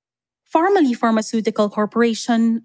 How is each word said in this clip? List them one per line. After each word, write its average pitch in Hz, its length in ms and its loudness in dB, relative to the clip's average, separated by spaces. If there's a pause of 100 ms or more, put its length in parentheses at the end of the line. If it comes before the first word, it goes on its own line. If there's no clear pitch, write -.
(460)
Pharmally 330 480 2
Pharmaceutical 220 720 -2
Corporation, 226 1000 0